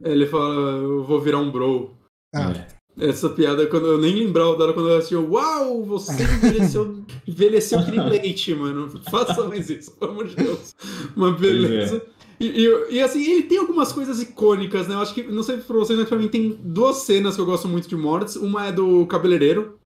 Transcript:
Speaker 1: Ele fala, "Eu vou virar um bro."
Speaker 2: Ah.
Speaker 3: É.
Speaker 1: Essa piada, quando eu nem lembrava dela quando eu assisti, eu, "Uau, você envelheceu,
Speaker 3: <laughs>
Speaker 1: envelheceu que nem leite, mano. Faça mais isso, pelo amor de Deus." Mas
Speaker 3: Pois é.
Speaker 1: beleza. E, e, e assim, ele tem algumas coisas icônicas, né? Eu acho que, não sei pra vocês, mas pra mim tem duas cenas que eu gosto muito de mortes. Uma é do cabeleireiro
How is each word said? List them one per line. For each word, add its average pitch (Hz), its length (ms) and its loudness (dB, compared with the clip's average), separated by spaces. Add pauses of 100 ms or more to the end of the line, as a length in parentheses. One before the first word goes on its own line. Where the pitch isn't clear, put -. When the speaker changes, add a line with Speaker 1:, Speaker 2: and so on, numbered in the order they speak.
Speaker 1:
Ele 147 220 4
fala, 147 280 -2 (240)
"Eu 139 260 -2
vou 143 160 2
virar 147 180 0
um 143 120 -2
bro." 127 420 -2 (420)
Speaker 2:
Ah. 92 180 -2
Speaker 3:
É. - 300 -12 (260)
Speaker 1:
Essa 147 220 0
piada, 147 380 2
quando 160 180 0
eu 160 120 4
nem 160 160 2
lembrava 170 400 2
dela 160 200 2
quando 165 160 0
eu 165 80 6
assisti, 165 160 -2
eu, 160 160 -2
"Uau, 262 520 0
você 196 300 -6 (100)
envelheceu, 208 800 2 (100)
Speaker 3:
<laughs> - 140 -18
Speaker 1:
envelheceu 202 580 2
que - 60 -4
nem 214 160 0
leite, 196 480 0
mano. 143 360 -6 (200)
Faça 214 380 0
mais 175 220 -6
isso, - 220 -12
pelo - 200 -8
amor 208 160 -8
de - 80 -16
Deus." - 380 -2 (420)
Mas 180 220 2
Speaker 3:
Pois 170 40 -2
é. 196 100 4
Speaker 1:
beleza. 226 500 0 (380)
E, 226 60 -2
e, 226 500 2
e 254 60 2
assim, 277 220 0
ele 330 200 4
tem 349 140 2
algumas 339 340 0
coisas 262 280 -6
icônicas, 196 680 0
né? 202 60 -4
Eu 202 60 -2
acho 208 140 -4
que, 240 80 -6
não 220 200 -4
sei 247 160 -4
pra 240 180 -4
vocês, 220 220 2
mas 220 100 0
pra 226 100 0
mim 214 100 0
tem 220 340 0
duas 180 360 0
cenas 196 360 2
que 196 60 -4
eu 180 60 -2
gosto 180 220 0
muito 175 200 -2
de 175 80 -6
mortes. 165 400 -2
Uma 202 300 -4
é 196 60 -4
do 180 340 4
cabeleireiro 175 800 2